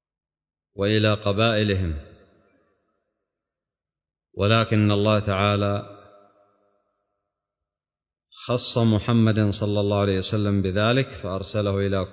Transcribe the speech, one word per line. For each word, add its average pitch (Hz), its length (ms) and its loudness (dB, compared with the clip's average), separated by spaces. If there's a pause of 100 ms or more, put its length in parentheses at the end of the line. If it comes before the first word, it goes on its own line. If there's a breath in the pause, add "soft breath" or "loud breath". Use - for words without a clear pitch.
(760)
وإلى 107 380 2
قبائلهم، 101 840 0 (2500)
ولكن 107 580 2
الله 104 280 2
تعالى 101 760 0 (2500)
خص - 320 -2
محمدا 107 760 2
صلى 104 280 -4
الله 101 200 0
عليه 101 180 0
وسلم 101 440 -2
بذلك، 107 460 0 (160)
فأرسله 98 640 -4
إلى 95 260 -2